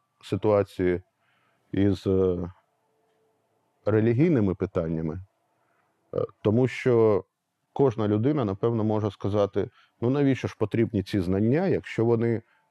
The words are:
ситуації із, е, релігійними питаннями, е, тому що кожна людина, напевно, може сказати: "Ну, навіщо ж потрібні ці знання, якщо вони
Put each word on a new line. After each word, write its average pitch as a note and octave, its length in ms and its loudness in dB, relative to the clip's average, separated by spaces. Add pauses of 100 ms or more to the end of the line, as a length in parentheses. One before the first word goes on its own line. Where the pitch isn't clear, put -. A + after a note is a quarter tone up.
(240)
ситуації G2 800 0 (720)
із, G2 360 0
е, F2+ 440 0 (1300)
релігійними A2 720 2
питаннями, E2 640 -4 (960)
е, G1+ 120 -4 (160)
тому A#2 260 2
що A2+ 560 2 (500)
кожна A2+ 340 0
людина, A#2 380 0
напевно, A2 380 -2
може G#2+ 280 -2
сказати: G2+ 580 -2 (320)
"Ну, A#2 80 0
навіщо C3+ 380 0
ж - 120 -12
потрібні G#2+ 440 -2
ці G2+ 180 -2
знання, A2 460 0
якщо A2+ 380 -2
вони A#2 360 0 (300)